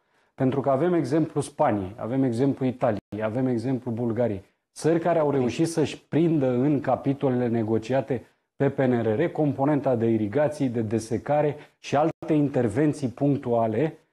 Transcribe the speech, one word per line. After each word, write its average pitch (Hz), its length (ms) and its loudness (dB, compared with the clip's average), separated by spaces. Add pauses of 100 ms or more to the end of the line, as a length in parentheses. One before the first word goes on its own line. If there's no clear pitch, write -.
(340)
Pentru 131 260 0
că 139 100 0
avem 147 220 2
exemplu 151 480 0
Spaniei, 107 560 -2
avem 117 260 -2
exemplu 131 440 0
Italiei, 110 560 -2
avem 110 240 -2
exemplu 123 440 -2
Bulgariei. 113 520 -2 (320)
Țări 165 260 0
care 165 180 2
au 151 120 2
reușit 135 380 0
să-și - 400 -2
prindă 156 400 2
în 127 320 2
capitolele 127 680 0
negociate 117 800 -2 (300)
pe 139 120 2
P 139 100 -2
N 123 240 2
R 110 180 0
R 170 60 2
componenta 139 680 0
de 113 120 0
irigații, 123 640 0
de 117 120 -2
desecare 120 760 -2 (220)
și - 180 -4
alte 156 360 -2
intervenții 135 760 0
punctuale, 120 920 0 (140)